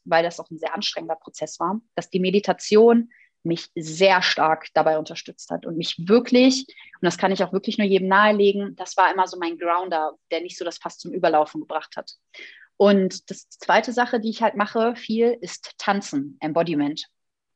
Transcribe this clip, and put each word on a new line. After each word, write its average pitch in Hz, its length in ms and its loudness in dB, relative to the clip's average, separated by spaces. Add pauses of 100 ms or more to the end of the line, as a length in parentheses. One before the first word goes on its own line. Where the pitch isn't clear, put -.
weil 165 180 2
das 170 160 -6
auch - 100 -16
ein 160 80 -14
sehr 160 160 -8
anstrengender 165 440 -8
Prozess - 420 -14
war, 190 220 -4 (140)
dass - 140 -8
die 185 100 -2
Meditation 214 880 4 (340)
mich 170 320 -4
sehr 180 460 2
stark 156 520 0
dabei 156 240 2
unterstützt - 540 -12
hat 170 140 -8
und 165 120 -8
mich 170 300 -6
wirklich, 254 600 4
und - 380 -10
das 175 120 0
kann 190 140 0
ich 190 120 -2
auch 175 100 -2
wirklich 202 240 -4
nur 208 100 0
jedem 190 200 2
nahelegen, 202 680 4
das - 220 -8
war 180 160 4
immer 190 140 0
so 180 100 -14
mein 170 200 -6
Grounder, 170 560 -2 (180)
der 165 100 -2
nicht 175 160 -14
so 170 80 -10
das 170 120 -8
Fass - 200 -12
zum - 160 -12
Überlaufen 156 480 0
gebracht 156 340 -10
hat. - 180 -14 (640)
Und 196 520 2
das - 200 -16
zweite 220 420 0
Sache, 240 300 -2
die 220 80 -4
ich 220 120 -8
halt 220 140 0
mache, 226 400 -2
viel, 233 460 0
ist - 360 -14
Tanzen, 151 640 -4
Embodiment, 156 680 -2 (480)